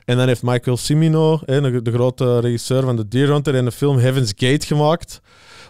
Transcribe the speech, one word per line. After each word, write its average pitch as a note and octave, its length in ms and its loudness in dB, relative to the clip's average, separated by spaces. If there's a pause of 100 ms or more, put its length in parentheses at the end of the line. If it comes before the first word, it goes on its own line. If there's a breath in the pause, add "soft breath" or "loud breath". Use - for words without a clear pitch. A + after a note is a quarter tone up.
en B2 120 0
dan B2+ 100 2
heeft B2+ 160 0
Michael B2 340 0
Cimino, D#3 680 2
hè, C3+ 160 0
de, B2 220 0
de A#2 100 -2
grote B2 480 0
regisseur A#2+ 420 -2
van B2+ 140 0
The G#2+ 120 -4
Deer C3 240 0
Hunter, D3 220 0
en B2+ 100 0
de A#2 80 -2
film C#3+ 260 0
Heaven's B2+ 380 0
Gate C3+ 300 0
gemaakt. D3+ 540 -2 (500 loud breath)